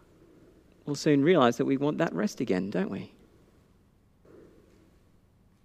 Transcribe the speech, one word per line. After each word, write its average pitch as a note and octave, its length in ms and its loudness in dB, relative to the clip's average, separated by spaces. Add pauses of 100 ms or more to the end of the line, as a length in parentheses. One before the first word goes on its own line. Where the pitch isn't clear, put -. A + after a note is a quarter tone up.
(840)
we'll D3 100 -6
soon C#3 300 2
realise D3+ 320 4
that C3+ 80 -2
we C3+ 140 0
want C#3+ 200 -2
that - 160 -2
rest G3+ 260 -4
again, - 300 -2
don't F3+ 200 -4
we? - 220 -12 (2500)